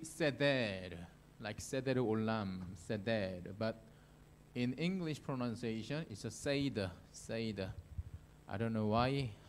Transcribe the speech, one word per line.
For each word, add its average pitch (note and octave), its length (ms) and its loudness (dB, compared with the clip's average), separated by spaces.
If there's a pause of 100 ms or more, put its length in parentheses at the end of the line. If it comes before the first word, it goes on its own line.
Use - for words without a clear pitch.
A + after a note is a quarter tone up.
Seder, A#2 920 2 (440)
like G#2 200 -4
Seder C3 360 2
Olam, A2 640 2 (260)
Seder. G2 540 0 (180)
But A2+ 240 0 (720)
in B2 200 2
English E3 460 0
pronunciation, B2 880 -2
it's - 160 -8
a A2+ 60 -4
Seder, B2+ 640 0 (180)
Seder. A2 600 -4 (760)
I G2 80 -2
don't A2+ 160 2
know G#2+ 140 2
why, B2 440 4 (180)